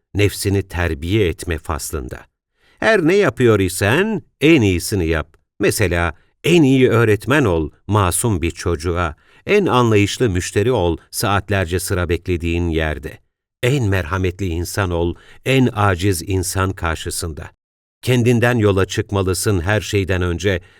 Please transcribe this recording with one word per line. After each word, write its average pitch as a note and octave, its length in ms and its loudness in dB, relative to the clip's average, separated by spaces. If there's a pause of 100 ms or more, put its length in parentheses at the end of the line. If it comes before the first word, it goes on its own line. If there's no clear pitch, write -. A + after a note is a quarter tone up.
(160)
nefsini G2 480 0
terbiye F2 640 -2
etme D#2+ 300 -4
faslında. C#2+ 600 -8 (600)
Her G#3+ 280 2
ne F#3+ 80 4
yapıyor B2 440 4
isen C3 640 0 (200)
en D3+ 200 6
iyisini F#2 460 0
yap. D#2+ 300 -4 (220)
Mesela F2 540 0 (300)
en E3+ 200 4
iyi C3 260 6
öğretmen A#2 560 2
ol E2 260 0 (160)
masum G2 540 0
bir E2 100 -2
çocuğa, E2+ 640 -4 (300)
en G3+ 200 2
anlayışlı A2+ 640 2
müşteri G2+ 420 -2
ol G2+ 260 0 (140)
saatlerce F#2+ 680 -2
sıra F2+ 300 -4
beklediğin E2+ 600 -2
yerde. D#2 500 -4 (440)
En B2+ 200 0
merhametli F#2 640 -2
insan F2 440 -4
ol, E2+ 240 -2 (300)
en C3 280 2
aciz G2 480 0
insan F#2+ 500 -2
karşısında. E2 800 -8 (520)
Kendinden A#2+ 560 2
yola G2 280 4
çıkmalısın G2 760 -2
her G#2 200 0
şeyden F#2 400 -2
önce. F2+ 400 -2 (180)